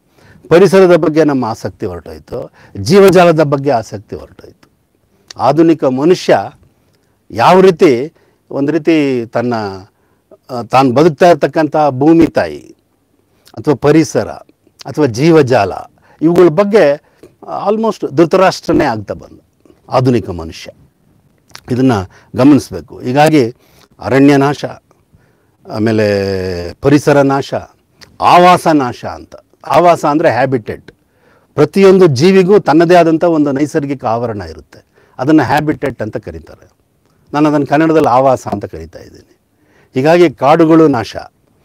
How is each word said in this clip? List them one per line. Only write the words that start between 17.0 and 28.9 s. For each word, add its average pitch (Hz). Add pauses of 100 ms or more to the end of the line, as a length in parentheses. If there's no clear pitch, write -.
almost 220
ಧೃತರಾಷ್ಟ್ರನೇ 165
ಆಗ್ತಾ 110
ಬಂದ - (500)
ಆಧುನಿಕ 123
ಮನುಷ್ಯ. 82 (1000)
ಇದನ್ನ 127 (440)
ಗಮನಿಸಬೇಕು. 123
ಹೀಗಾಗಿ 135 (460)
ಅರಣ್ಯ 135
ನಾಶ, 139 (1080)
ಆಮೇಲೆ 110 (680)
ಪರಿಸರ 143
ನಾಶ, 139 (680)
ಆವಾಸ 175
ನಾಶ 135